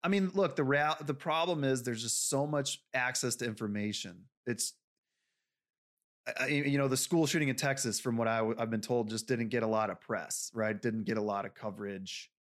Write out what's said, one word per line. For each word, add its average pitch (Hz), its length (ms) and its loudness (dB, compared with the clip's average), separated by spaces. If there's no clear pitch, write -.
I 175 60 2
mean, 196 240 4
look, 185 240 2
the 147 80 4
real-, 147 400 4
the 143 80 0
problem 160 500 0
is 131 200 2
there's 113 180 -2
just - 280 0
so 143 160 2
much 143 380 -2
access 123 440 0
to 120 80 -4
information. 104 800 -4
It's, - 280 -2
I, - 160 -4
I, 135 40 -2
you 143 300 2
know, 135 120 2
the 131 80 2
school 165 280 2
shooting 151 220 2
in 127 80 0
Texas, 131 460 0
from 120 160 0
what 117 100 2
I 113 120 2
w-, 113 200 2
I've 113 100 0
been 113 120 0
told, 120 280 0
just 110 180 -6
didn't 117 200 0
get 113 160 0
a 113 40 0
lot 110 220 2
of 90 120 -6
press, - 520 -6
right? 107 260 0
Didn't 110 260 -2
get 110 120 0
a 107 40 0
lot 101 240 -2
of 101 80 -10
coverage. 101 760 -8